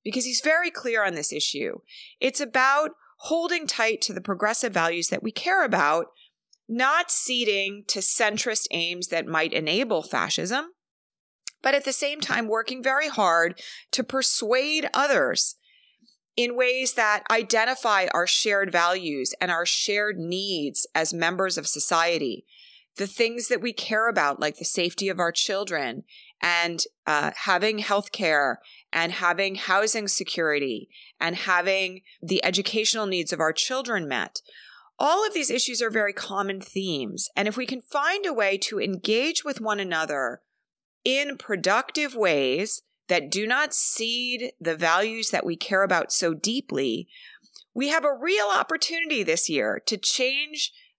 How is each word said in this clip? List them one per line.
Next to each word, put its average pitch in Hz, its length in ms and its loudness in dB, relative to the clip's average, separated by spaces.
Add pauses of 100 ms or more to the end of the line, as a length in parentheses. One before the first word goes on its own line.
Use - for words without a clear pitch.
because 247 200 -4
he's 247 160 -2
very 330 300 2
clear 233 340 0
on 185 100 0
this 147 180 -2
issue. 143 460 -4 (420)
It's 262 200 0
about 277 500 2 (280)
holding 330 480 -2
tight 226 360 0
to - 100 -4
the 185 80 -6
progressive 208 520 -2
values 170 360 0
that - 140 -2
we 220 100 -4
care 359 320 0
about, 170 420 2 (640)
not 269 420 0
ceding 202 800 0
to - 100 -2
centrist 214 720 0
aims 175 380 -4
that 165 180 -2
might 160 260 0
enable 170 520 0
fascism, 208 720 -2 (840)
but 269 140 2
at 277 100 0
the 269 80 0
same 294 280 0
time 233 260 0
working 220 340 4
very 269 280 2
hard 175 520 4 (300)
to 254 140 0
persuade 269 920 2
others 233 640 2 (800)
in 240 200 0
ways 254 380 2
that 208 340 2
identify 226 840 2
our 175 120 2
shared 196 440 2
values 170 720 0
and 180 100 0
our 170 160 0
shared 208 500 0
needs 175 800 -4
as 160 180 0
members 175 460 0
of 147 80 -6
society, 165 800 0 (500)
the 196 100 -4
things 233 420 -2
that 233 120 0
we 240 120 -2
care 220 360 -2
about, 156 320 0
like 151 160 -2
the - 80 -12
safety 175 440 -2
of 185 100 -4
our 170 140 0
children 170 720 -4 (360)
and, 170 440 2 (200)
uh, 151 300 2
having 208 460 2
healthcare 165 760 0 (360)
and 165 180 0
having 185 460 0
housing 208 500 2
security 147 800 -2 (320)
and 165 140 0
having 185 680 0 (200)
the 175 220 0
educational 214 640 0
needs 180 260 -2
of 165 80 -4
our 160 120 2
children 233 560 -4
met. 120 320 -4 (580)
All 370 280 2
of 415 80 -4
these 302 160 0
issues 247 320 0
are 226 80 0
very 208 220 0
common 196 480 -4
themes. 165 760 -4
And 202 120 0
if 208 80 -4
we 254 100 -4
can 254 160 -8
find 339 420 -2
a 349 100 -2
way 202 240 2
to 196 220 -4
engage 214 640 -2
with 285 160 -6
one 214 200 -2
another 156 600 -4 (640)
in 277 340 0
productive 220 760 0
ways 165 680 0 (260)
that 156 220 0
do 202 160 -2
not 285 280 0
cede 240 840 -2
the 165 160 -2
values 202 540 2
that - 140 0
we 170 120 -2
care 190 260 0
about 185 300 2
so 170 220 2
deeply, 156 760 -2 (640)
we 269 140 -2
have 311 160 0
a 285 100 2
real 370 400 0
opportunity 320 680 -2
this 165 260 0
year 123 380 0
to 214 100 -2
change 285 720 -2 (280)